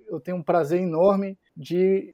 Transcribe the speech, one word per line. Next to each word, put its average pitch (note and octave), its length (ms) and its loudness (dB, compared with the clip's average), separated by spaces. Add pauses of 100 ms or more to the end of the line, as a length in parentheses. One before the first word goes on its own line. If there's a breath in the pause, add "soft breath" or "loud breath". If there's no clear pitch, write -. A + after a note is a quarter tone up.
eu D#3+ 120 -8
tenho F3+ 180 -8
um E3+ 60 -8
prazer F3 380 0
enorme G3 560 2 (180)
de F#3 580 0